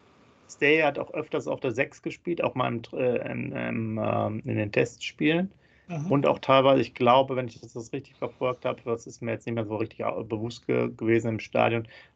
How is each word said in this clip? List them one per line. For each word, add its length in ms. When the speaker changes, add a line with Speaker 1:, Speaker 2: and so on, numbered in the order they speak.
Speaker 1:
Stay 320
hat 160
auch 140
öfters 360
auf 120
der 120
Sechs 300
gespielt, 420
auch 120
mal 140
im, 120
äh, 240
im, 260
im, 480
ähm, 420
in 100
den 160
Testspielen. 800
Speaker 2:
Mhm. 220
Speaker 1:
Und 140
auch 140
teilweise, 420
ich 140
glaube, 400
wenn 120
ich 120
das, 140
das 200
richtig 220
verfolgt 500
habe, 180
das 220
ist 160
mir 100
jetzt 140
nicht 100
mehr 100
so 100
richtig 300
au-, 180
bewusst 420
ge-, 240
gewesen 380
im 120
Stadion, 480